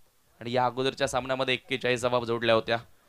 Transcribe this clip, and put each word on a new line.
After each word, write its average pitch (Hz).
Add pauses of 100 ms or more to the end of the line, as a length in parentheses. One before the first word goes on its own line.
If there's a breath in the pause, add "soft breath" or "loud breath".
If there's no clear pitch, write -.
(400)
आणि 120
या 123
अगोदरच्या 131
सामन्यामध्ये 131
एक्केचाळीस 123
धावा 123
जोडल्या 117
होत्या. 113 (320 soft breath)